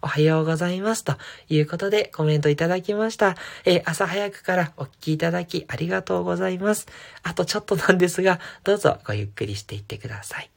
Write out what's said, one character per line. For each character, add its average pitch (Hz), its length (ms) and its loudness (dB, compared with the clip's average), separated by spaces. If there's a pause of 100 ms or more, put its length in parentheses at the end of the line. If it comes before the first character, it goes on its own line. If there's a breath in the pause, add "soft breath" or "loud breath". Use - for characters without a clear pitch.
「お - 40 -4
は 147 140 0
よ 160 220 4
う - 20 0
ご 160 100 0
ざ 175 160 0
い 185 100 -4
ま 220 140 0
す」 - 100 -8
と 147 120 0 (320 loud breath)
い 156 100 4
う 151 60 4
こ 170 140 -6
と 196 100 -2
で 208 260 2
コ 160 80 -2
メ 151 140 4
ン 147 40 2
ト 151 80 4
い 147 60 4
た 165 120 0
だ 180 140 2
き 208 120 -4
ま 214 160 0
し - 80 -10
た。 190 180 4 (300 loud breath)
え 180 120 6
ー、 170 80 2
朝 165 200 0
早 202 240 -2
く - 140 -16
か 185 120 0
ら 170 220 0
お - 60 -6
聞 139 60 -10 (120)
き 156 120 0
い 156 40 0
た 165 140 0
だ 180 120 -2
き - 240 -6
あ - 80 -8
り 165 120 -2
が 185 160 -2
と 185 160 0
う 175 40 -2
ご 175 120 0
ざ 185 160 0
い 185 80 -4
ま 208 160 2
す。 - 100 -8 (380 loud breath)
あ 170 100 -6
と 180 120 0
ち - 100 -4
ょ 208 40 0
っ 208 60 -14
と 202 100 2
な 156 140 -2
ん 185 80 6
で 180 120 4
す 180 120 -4
が、 185 180 2 (240 loud breath)
ど 196 120 4
う - 20 -2
ぞ - 280 2
ご 104 100 -4
ゆ 104 100 -4
っ - 40 -8
く 107 180 -6
り 104 80 -6
し - 80 -10
て - 100 -14
い 104 60 -10
っ 101 40 -16
て - 140 -10
く - 100 -12
だ 104 160 -10
さ - 160 -12
い。 - 180 -16